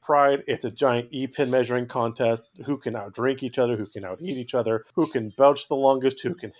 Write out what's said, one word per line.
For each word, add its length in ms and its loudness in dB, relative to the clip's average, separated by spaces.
pride, 460 4
it's 180 -2
a 60 -4
giant 400 0
E-pin 380 -2
measuring 380 0
contest, 560 0
who 120 -2
can 160 -6
outdrink 500 -4
each 160 -6
other, 180 2
who 80 -6
can 180 -12
outeat 340 -8
each 180 -8
other, 300 0
who 120 2
can 220 -4
belch 380 4
the 80 -2
longest, 460 2
who 120 -4
can 260 -12